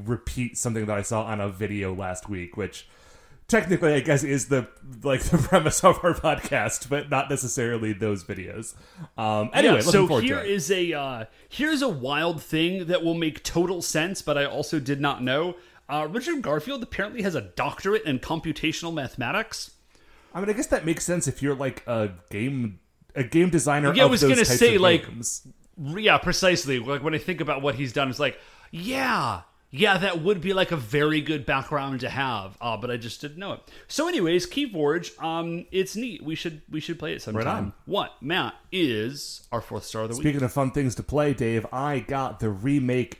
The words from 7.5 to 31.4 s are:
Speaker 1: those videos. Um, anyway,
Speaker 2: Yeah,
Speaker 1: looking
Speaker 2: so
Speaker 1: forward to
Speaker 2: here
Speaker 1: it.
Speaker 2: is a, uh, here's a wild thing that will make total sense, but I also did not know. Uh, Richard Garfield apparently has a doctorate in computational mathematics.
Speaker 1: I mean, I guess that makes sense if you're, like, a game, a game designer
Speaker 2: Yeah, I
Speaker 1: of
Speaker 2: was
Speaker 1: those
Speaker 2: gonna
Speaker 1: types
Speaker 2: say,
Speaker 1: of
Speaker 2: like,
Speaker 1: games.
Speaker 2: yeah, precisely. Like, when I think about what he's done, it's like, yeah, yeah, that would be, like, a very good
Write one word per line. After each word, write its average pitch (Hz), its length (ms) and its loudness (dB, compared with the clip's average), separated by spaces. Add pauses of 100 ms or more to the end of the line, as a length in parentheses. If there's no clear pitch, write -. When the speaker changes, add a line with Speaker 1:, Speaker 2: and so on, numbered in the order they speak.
Speaker 1:
those 101 300 -2
videos. 98 500 -10 (460)
Um, 107 340 0
anyway, 277 200 8
Speaker 2:
Yeah, 123 60 6
Speaker 1:
looking 156 120 4
Speaker 2:
so 196 160 8
Speaker 1:
forward 151 140 4
to 247 60 2
Speaker 2:
here 277 120 0
Speaker 1:
it. 202 100 -4
Speaker 2:
is 190 220 0
a, 180 220 0
uh, 131 320 -6 (220)
here's 294 360 0
a 262 60 4
wild 147 520 0
thing 170 460 0
that 170 160 2
will 165 100 2
make 165 300 -2
total 175 400 0
sense, 175 400 -2
but 147 120 0
I 143 100 2
also 143 340 -2
did 139 200 -2
not 139 220 0
know. 156 360 0 (320)
Uh, 151 200 -2
Richard 254 320 -4
Garfield 165 420 -2
apparently - 400 -6
has 185 120 0
a 123 60 -2
doctorate 147 640 -2
in 131 140 0
computational 160 760 -4
mathematics. 147 760 -6 (600)
Speaker 1:
I 180 80 -8
mean, 202 100 -2
I 208 40 0
guess 262 140 -4
that - 180 0
makes 160 180 -2
sense 175 240 -2
if - 140 -4
you're, 139 140 0
like, 131 320 -6
a 110 240 -2 (180)
game, 117 500 -4 (360)
a 139 80 0
game 165 260 4
designer 147 460 2
Speaker 2:
Yeah, 262 80 8
I - 20 10
Speaker 1:
of 262 60 6
Speaker 2:
was 196 100 4
Speaker 1:
those 139 80 8
Speaker 2:
gonna 220 160 6
Speaker 1:
types 123 140 4
Speaker 2:
say, 233 160 8
Speaker 1:
of 185 60 4
Speaker 2:
like, 170 260 6
Speaker 1:
games. - 400 -8 (360)
Speaker 2:
yeah, 165 360 2
precisely. 170 580 2
Like, 131 260 -2
when 156 120 0
I - 20 0
think 165 240 -4
about 139 220 -2
what 139 100 2
he's 127 200 -4
done, 135 180 0
it's 120 80 -6
like, 139 200 -2 (300)
yeah, 185 720 -2 (300)
yeah, 190 260 4
that 175 240 -2
would 185 200 2
be, 190 120 0
like, 185 180 2
a 165 60 0
very 147 440 2
good 143 260 -4